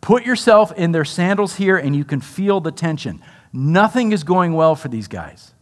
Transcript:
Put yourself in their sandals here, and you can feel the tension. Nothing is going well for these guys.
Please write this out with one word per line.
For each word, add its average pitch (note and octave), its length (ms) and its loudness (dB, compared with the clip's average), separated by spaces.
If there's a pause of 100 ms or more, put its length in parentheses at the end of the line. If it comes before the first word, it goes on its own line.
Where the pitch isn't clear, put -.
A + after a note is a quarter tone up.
Put A#3 240 2
yourself A3+ 480 4
in E3+ 200 -2
their D#3+ 120 0
sandals F#3+ 520 -2
here, F#3+ 200 2
and C#3+ 180 -2
you C#3+ 120 -2
can C#3 160 -6
feel G3 380 -2
the D#3+ 120 -6
tension. C#3+ 480 -6 (320)
Nothing G3 600 2
is F3 120 -2
going F3 300 0
well D#3+ 200 4
for D3 140 -10
these A2 200 -8
guys. - 540 -14